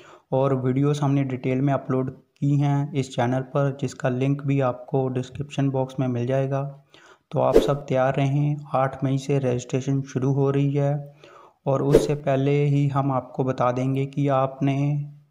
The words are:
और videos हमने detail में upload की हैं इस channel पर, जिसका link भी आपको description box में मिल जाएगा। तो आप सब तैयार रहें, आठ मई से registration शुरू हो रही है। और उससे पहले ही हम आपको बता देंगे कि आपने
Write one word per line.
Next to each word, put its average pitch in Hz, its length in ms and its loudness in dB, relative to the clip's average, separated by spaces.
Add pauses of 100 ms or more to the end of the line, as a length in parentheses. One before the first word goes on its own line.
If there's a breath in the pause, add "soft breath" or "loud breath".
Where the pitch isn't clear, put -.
(320 loud breath)
और 135 240 2
videos 135 460 2
हमने 139 220 2
detail 127 380 -2
में 143 120 2
upload 131 380 -2
की - 460 -2
हैं 143 360 0
इस 135 220 -4
channel 127 260 0
पर, 139 400 -2
जिसका 135 280 -2
link 135 340 0
भी 139 180 0
आपको 131 460 -2
description 139 640 -4
box 131 300 -2
में 131 80 0
मिल 120 180 -2
जाएगा। 135 380 0 (680 loud breath)
तो 135 80 0
आप 127 180 6
सब 143 280 2
तैयार 131 300 2
रहें, 143 420 2 (180)
आठ 135 280 0
मई 135 140 2
से 139 220 0
registration 131 600 -2
शुरू 139 320 0
हो 139 180 2
रही 139 220 2
है। 143 420 -2 (520 loud breath)
और 135 160 2
उससे 143 320 0
पहले 143 500 0
ही 143 220 2
हम 135 240 0
आपको 127 320 -4
बता 127 280 0
देंगे 135 340 -2
कि 139 220 -2
आपने 139 800 0 (240)